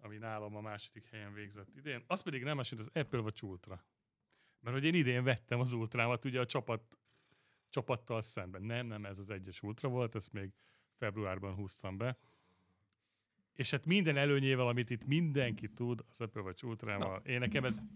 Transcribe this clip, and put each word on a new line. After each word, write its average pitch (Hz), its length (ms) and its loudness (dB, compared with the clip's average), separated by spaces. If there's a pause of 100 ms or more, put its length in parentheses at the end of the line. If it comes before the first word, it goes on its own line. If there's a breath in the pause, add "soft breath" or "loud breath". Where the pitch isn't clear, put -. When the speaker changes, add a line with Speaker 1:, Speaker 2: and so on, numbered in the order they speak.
Speaker 1:
ami 107 160 -12
nálam 107 380 -6
a 104 60 -6
második 104 480 -10
helyen 104 240 -12
végzett 104 420 -14
idén. 135 320 -8
Az 185 140 0
pedig 131 220 -4
nem 147 120 0
más, 127 160 -2
mint 110 100 -6
az 143 200 -2
Apple 120 180 0
Watch 107 240 -4
Ultra. 92 420 -12 (760 soft breath)
Mert 120 160 -2
hogy 139 100 2
én 165 80 6
idén 127 300 6
vettem 120 360 4
az 123 140 2
Ultrámat, 117 520 2
ugye 127 140 0
a 123 60 2
csapat, 117 540 -2 (720 soft breath)
csapattal 117 520 -2
szemben. 92 400 -6
Nem, 117 260 -2
nem, 107 180 -8
ez 98 140 -8
az 98 100 -10
egyes 95 340 -8
Ultra 110 260 -2
volt, 123 260 0
ezt - 180 -6
még 98 180 -6 (460 soft breath)
februárban 98 560 -2
húztam 98 440 -6
be. 120 180 0 (1400 soft breath)
És - 180 0
hát 139 140 0
minden 160 320 6
előnyével, 135 500 6
amit 120 220 2
itt 117 160 -4
mindenki 135 640 2
tud, 120 400 -2
az - 120 -16
Apple 110 200 -4
Watch 92 240 -8
Ultrával. 101 580 -2
Speaker 2:
Na. 135 80 -4
Speaker 1:
Én 123 80 2
nekem 123 240 2
ez 117 140 0 (180)